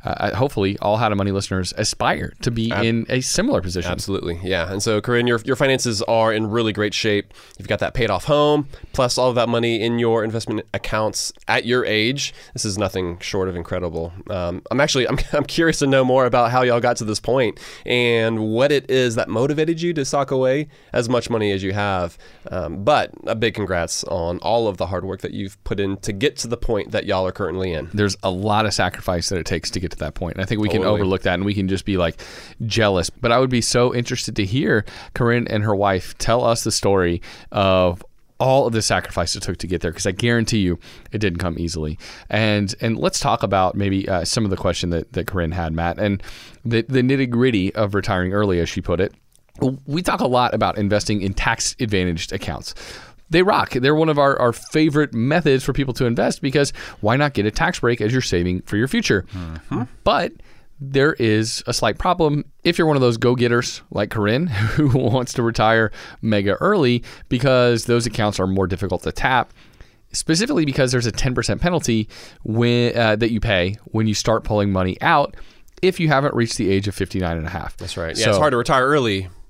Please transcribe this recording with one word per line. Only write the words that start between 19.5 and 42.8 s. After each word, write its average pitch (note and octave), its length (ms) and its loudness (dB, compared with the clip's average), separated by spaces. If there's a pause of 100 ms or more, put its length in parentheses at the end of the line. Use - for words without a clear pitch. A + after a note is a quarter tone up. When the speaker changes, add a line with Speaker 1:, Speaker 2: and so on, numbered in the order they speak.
Speaker 2:
you F3 140 -2
to D3 100 -2
sock C#3 260 -2
away C3+ 380 0 (240)
as A#2 160 0
much A#2+ 220 0
money A2 200 0
as G2 120 -2
you F#2+ 100 -2
have. G2 460 -2 (280)
Uh, - 120 -8
um, E2+ 260 -6
but B2+ 260 2 (160)
a A2 80 0
big A2 200 -2
congrats F2 500 -2
on F2 340 -2
all A2+ 300 0
of F#2+ 80 -2
the F2+ 100 -4
hard F2+ 180 -4
work F#2+ 160 -8
that - 120 -8
you've G2 320 -10
put G#2 160 -4
in G2 180 -2
to - 140 -6
get A2+ 260 0
to - 100 -8
the A#2 80 -4
point - 340 -4
that G#2+ 160 -2
y'all F#2+ 200 0
are F#2 60 -4
currently F#2 400 -4
in. D#2 220 -6
Speaker 1:
There's G2+ 280 2
a G2 80 0
lot G#2 360 0
of G2+ 80 -2
sacrifice F2+ 540 -2
that F#2+ 100 -2
it D#2 80 -6
takes E2 240 -4
to F#2+ 100 -4
get F2 120 -4
to - 60 -12
that D2+ 160 -6
point. E2+ 220 -6
And F#2+ 60 -4
I F2+ 40 -4
think G#2+ 140 -2
we G#2 80 0
can E2+ 140 0
Speaker 2:
Totally. G2+ 180 2
Speaker 1:
overlook F#2+ 220 0
that, F#2 120 2
and F2+ 100 -2
we G2+ 100 0
can G2 140 0
just F#2+ 160 -2
be, G2 120 0
like, E2+ 240 0 (460)
jealous. G2+ 440 2
But - 220 0
I A#2 60 6
would C3 120 2
be B2+ 100 2
so B2 340 2
interested A#2+ 420 -4
to G#2 80 0
hear B2+ 400 0 (300)
Corinne A#2+ 340 2
and G#2+ 160 -2
her A2 100 2
wife G2 440 0
tell A#2+ 260 2
us A#2 200 2
the G#2+ 80 -2
story F2+ 480 2 (320)
of F#2 500 2 (380)
all C3 280 4
of A#2 40 -2
the A2 100 0
sacrifice F2+ 520 -2
it G2+ 80 -8
took F2+ 160 -6
to - 80 -10
get E2+ 140 -2
there, E2+ 120 -2
'cause - 140 -4
I G2 60 0
guarantee A#2 460 0
you F2+ 200 2 (320)
it A2+ 80 -4
didn't F#2+ 220 -2
come F2 180 -4
easily. E2 400 -4 (320)
And, G#2 500 2